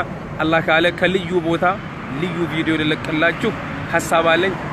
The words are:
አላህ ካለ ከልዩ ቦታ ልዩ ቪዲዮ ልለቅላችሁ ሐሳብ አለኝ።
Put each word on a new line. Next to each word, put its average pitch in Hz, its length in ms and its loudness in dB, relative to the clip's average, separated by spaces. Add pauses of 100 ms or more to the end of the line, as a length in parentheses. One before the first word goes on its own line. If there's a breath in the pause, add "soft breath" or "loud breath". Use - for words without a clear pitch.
(380)
አላህ 160 240 2
ካለ 165 300 4
ከልዩ 175 380 0 (100)
ቦታ 165 240 0 (500)
ልዩ 165 220 -4 (120)
ቪዲዮ 160 280 0
ልለቅላችሁ 156 760 0 (380)
ሐሳብ 165 360 2
አለኝ። 175 260 4 (200)